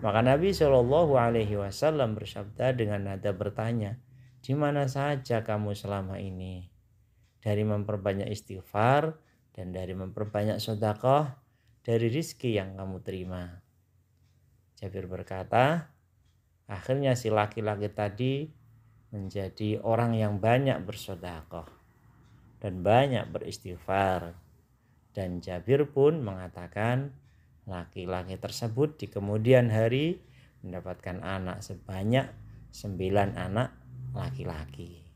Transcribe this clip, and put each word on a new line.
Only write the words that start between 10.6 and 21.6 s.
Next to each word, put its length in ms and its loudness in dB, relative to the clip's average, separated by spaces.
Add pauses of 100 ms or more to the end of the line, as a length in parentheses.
dari 240 4
rizki 480 -2
yang 240 -4
kamu 240 -8
terima." 560 -8 (1200)
Jabir 240 -8
berkata, 880 2 (720)
"Akhirnya 480 0
si 160 0
laki-laki 640 0
tadi 560 -2 (640)
menjadi 720 -4
orang 320 2
yang 240 0
banyak 400 4
bersedekah 880 -10 (880)